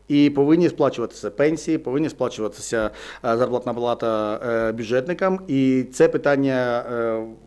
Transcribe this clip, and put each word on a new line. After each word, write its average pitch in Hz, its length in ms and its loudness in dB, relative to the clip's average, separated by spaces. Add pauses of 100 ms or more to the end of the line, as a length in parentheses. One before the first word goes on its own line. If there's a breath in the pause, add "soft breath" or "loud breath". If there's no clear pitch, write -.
і 143 220 6
повинні 151 380 4
сплачуватися 123 600 -2
пенсії, 156 480 0
повинні 139 300 -2
сплачуватися, 110 840 -4 (340 loud breath)
е, 117 120 2
заробітна 120 380 -2
плата, 113 720 -2
е, 113 260 0
бюджетникам. 135 760 -2
І 131 440 2
це 165 160 6
питання, 135 840 2
е, 113 300 -2 (240)